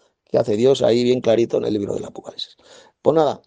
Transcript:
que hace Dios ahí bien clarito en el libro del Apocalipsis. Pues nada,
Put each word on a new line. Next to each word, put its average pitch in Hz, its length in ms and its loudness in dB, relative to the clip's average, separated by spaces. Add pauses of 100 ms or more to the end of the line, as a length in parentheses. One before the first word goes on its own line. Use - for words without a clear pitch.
(260)
que - 120 -2
hace 113 200 0
Dios 127 260 2
ahí 120 200 2
bien 123 180 0
clarito 117 360 0
en 120 80 -4
el 120 80 -4
libro 101 220 -4
del - 100 -8
Apocalipsis. - 500 -16 (460)
Pues 139 140 2
nada, 147 320 0